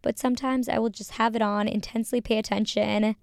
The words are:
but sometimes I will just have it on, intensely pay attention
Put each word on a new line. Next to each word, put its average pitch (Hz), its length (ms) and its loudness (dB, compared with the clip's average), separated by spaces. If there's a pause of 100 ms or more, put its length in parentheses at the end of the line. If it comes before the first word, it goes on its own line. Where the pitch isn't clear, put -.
but - 180 -2
sometimes 254 480 0
I - 120 2
will 226 100 2
just - 220 -12
have 226 220 0
it 226 80 0
on, 208 240 0
intensely 226 540 -2
pay 220 180 0
attention 214 840 0